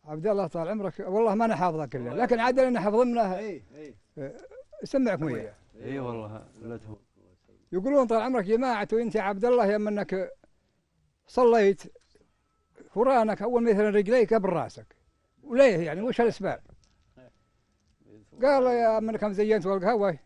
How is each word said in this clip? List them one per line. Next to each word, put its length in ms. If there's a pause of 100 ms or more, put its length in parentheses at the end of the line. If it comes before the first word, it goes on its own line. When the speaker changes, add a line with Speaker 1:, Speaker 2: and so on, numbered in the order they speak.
Speaker 1:
عبد 220
الله 200
طال 220
عمرك، 320
والله 340
ما 100
أنا 120
حافظه 300
كله، 280
لكن 260
عاد 180
أنا 220
حافظ 200
منه. 360
Speaker 2:
إي، 260 (120)
إي. 200 (240)
Speaker 1:
آه، 140 (520)
سمعكم 440
إياه. 260 (280)
Speaker 2:
إي 160
والله، 440 (200)
لا 140
تهون. 200 (760)
Speaker 1:
يقولون 340
طال 160
عمرك 220
جماعة، 480
وأنت 220
يا 80
عبد 220
الله 220
يا 120
منك 520 (960)
صليت 560 (1120)
فرانك 480
أول 200
مثلا 280
رجليك 440
قبل 140
راسك، 480 (460)
وليه 340
يعني؟ 240
وش 200
الأسباب؟ 400 (1800)
قال 200
يا 380
من 160
كم 160
زينت 340
والقهوة. 600